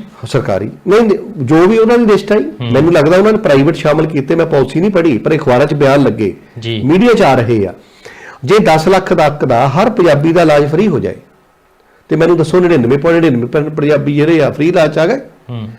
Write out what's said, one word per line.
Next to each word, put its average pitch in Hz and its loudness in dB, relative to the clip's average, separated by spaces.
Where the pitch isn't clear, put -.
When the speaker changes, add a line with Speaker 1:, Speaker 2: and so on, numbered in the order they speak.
Speaker 1:
ਸਰਕਾਰੀ। 110 -4
ਨਹੀਂ, 208 2
ਨਹੀਂ, 208 0
ਜੋ 156 2
ਵੀ 226 0
ਉਹਨਾਂ 226 2
ਦੀ 240 0
ਲਿਸਟ 202 0
ਆਈ, 214 -2
Speaker 2:
ਹੂੰ। 120 -8
Speaker 1:
ਮੈਨੂੰ 151 2
ਲੱਗਦਾ 165 2
ਉਹਨਾਂ 208 4
ਨੇ 214 0
ਪ੍ਰਾਈਵੇਟ 147 2
ਸ਼ਾਮਲ 151 0
ਕੀਤੇ, 143 -4
ਮੈਂ 165 0
ਪਾਲਿਸੀ 151 -2
ਨਹੀਂ 202 0
ਪੜ੍ਹੀ, 170 0
ਪਰ 135 -2
ਅਖਬਾਰਾਂ 135 0
'ਚ 151 -4
ਬਿਆਨ 139 2
ਲੱਗੇ, 107 -2
Speaker 2:
ਜੀ। 113 -8
Speaker 1:
ਮੀਡੀਆ 196 2
'ਚ 202 0
ਆ 139 4
ਰਹੇ 113 0
ਆ। 87 -8
ਜੇ 196 2
ਦਸ 160 2
ਲੱਖ 185 0
ਤੱਕ 151 0
ਦਾ 127 2
ਹਰ 180 0
ਪੰਜਾਬੀ 160 2
ਦਾ 175 2
ਇਲਾਜ 147 2
ਫ੍ਰੀ 190 0
ਹੋ 143 -2
ਜਾਏ, 92 -6
ਤੇ 156 -2
ਮੈਨੂੰ 165 2
ਦੱਸੋ, 165 0
ਨੜਿਨਵੇਂ 143 2
ਪੁਆਇੰਟ 165 0
ਨੜਿਨਵੇਂ 131 -2
ਪੰਜਾਬੀ 147 -2
ਜਿਹੜੇ 151 2
ਆ, 120 0
ਫ੍ਰੀ 147 -4
ਇਲਾਜ 160 0
'ਚ - -2
ਆ 160 0
ਗਏ? 254 -2
Speaker 2:
ਹੂੰ। 113 -12